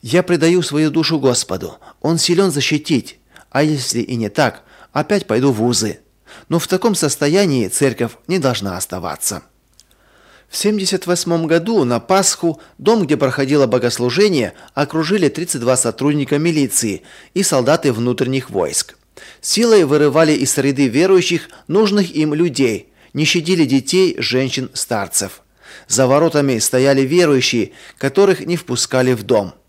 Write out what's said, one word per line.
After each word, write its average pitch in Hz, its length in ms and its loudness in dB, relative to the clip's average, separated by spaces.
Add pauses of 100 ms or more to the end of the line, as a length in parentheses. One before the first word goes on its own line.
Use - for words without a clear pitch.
«Я 151 200 0
предаю 175 400 2
свою 151 280 0
душу 160 280 0
Господу, 104 600 -2 (220)
Он 160 180 0
силен 175 340 0
защитить, 147 680 -2 (320)
а 139 120 0
если 143 380 -2
и 127 140 -6
не 113 140 -4
так, 123 340 -2 (300)
опять 170 340 -2
пойду 127 240 2
в 110 140 -2
узы. 113 340 -2 (500)
Но 165 120 0
в - 80 -10
таком 190 260 0
состоянии 147 720 0
церковь 117 460 -2 (160)
не 95 100 -2
должна 98 380 -2
оставаться». 90 680 -8 (1040)
В - 80 -14
семьдесят 190 520 -2
восьмом 170 400 -2
году 170 340 2
на 120 160 0
Пасху 180 640 0 (180)
дом, 214 240 2
где 147 140 0
проходило 139 500 2
богослужение, 123 880 0 (220)
окружили 160 540 0
тридцать 156 320 -6
два 123 160 2
сотрудника 143 640 -2
милиции 147 640 -2 (320)
и 196 80 0
солдаты 139 500 2
внутренних 123 580 -2
войск. - 440 -4 (460)
Силой 220 420 2
вырывали 151 500 4
из 143 200 0
среды 139 340 0
верующих 170 640 2 (180)
нужных 202 480 0
им 151 180 0
людей, 135 600 -2 (200)
не 147 120 -2
щадили 165 400 0
детей, 139 540 2
женщин, 127 540 -4
старцев. - 680 -6 (460)
За 127 180 2
воротами 143 520 2
стояли 135 420 2
верующие, 135 720 2 (260)
которых 165 480 0
не 170 100 -2
впускали 127 580 0
в 107 100 -8
дом. 101 280 0 (160)